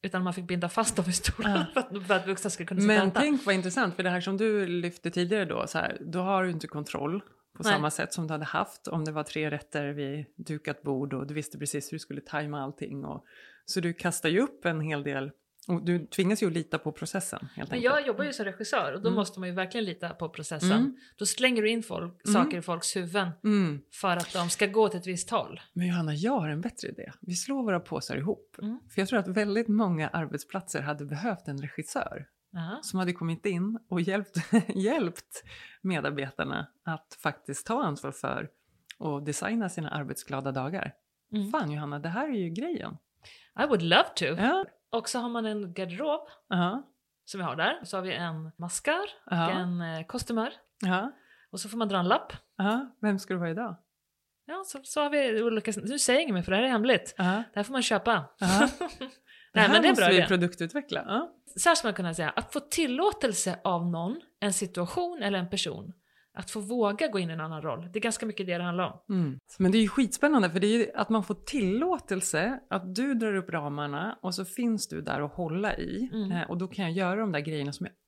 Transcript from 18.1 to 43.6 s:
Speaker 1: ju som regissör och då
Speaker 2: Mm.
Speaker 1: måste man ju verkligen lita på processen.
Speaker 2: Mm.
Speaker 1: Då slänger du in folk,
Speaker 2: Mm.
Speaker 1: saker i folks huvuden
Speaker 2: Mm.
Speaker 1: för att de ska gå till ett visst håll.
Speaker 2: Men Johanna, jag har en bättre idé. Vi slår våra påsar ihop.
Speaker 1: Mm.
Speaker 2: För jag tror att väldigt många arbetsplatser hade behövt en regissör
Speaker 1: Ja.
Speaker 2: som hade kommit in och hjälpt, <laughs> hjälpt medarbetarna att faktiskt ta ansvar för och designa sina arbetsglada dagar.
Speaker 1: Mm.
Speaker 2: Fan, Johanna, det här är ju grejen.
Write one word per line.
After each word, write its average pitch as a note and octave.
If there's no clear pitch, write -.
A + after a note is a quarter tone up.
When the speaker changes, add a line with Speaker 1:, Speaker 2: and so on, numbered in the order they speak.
Speaker 1:
ju C#4+
som G#3+
regissör F#3+
och F#3+
då F#3
Speaker 2:
Mm. F#3
Speaker 1:
måste F#3+
man F3+
ju F3
verkligen F#3+
lita F3
på D#3+
processen. D#3+
Speaker 2:
Mm. B3+
Speaker 1:
Då G#3
slänger B3
du G#3+
in A3+
folk, F3
Speaker 2:
Mm. G#3
Speaker 1:
saker C#4
i E3+
folks E3+
huvuden F3+
Speaker 2:
Mm. F#3
Speaker 1:
för F3
att E3+
de F3
ska G#3
gå G#3
till F3
ett F3
visst F3
håll. G3+
Speaker 2:
Men F3
Johanna, E3+
jag G#3+
har D#3
en D3+
bättre -
idé. -
Vi F3+
slår C4+
våra F#3+
påsar D#3
ihop. -
Speaker 1:
Mm. A3
Speaker 2:
För -
jag G3
tror A#3+
att F3
väldigt G#3
många F#3+
arbetsplatser D#3+
hade D3
behövt E3+
en C#3
regissör -
Speaker 1:
Ja. F#3
Speaker 2:
som -
hade F3+
kommit E3+
in G3
och F3
hjälpt, F#3+
<laughs> G#3+
hjälpt G3+
medarbetarna C#3+
att -
faktiskt -
ta B3+
ansvar C#3+
för C3+
och D3
designa F#3+
sina D#3
arbetsglada C#3
dagar. C3+
Speaker 1:
Mm. G#3
Speaker 2:
Fan, A#3
Johanna, D3
det D#3+
här B3
är C4
ju F3
grejen. B3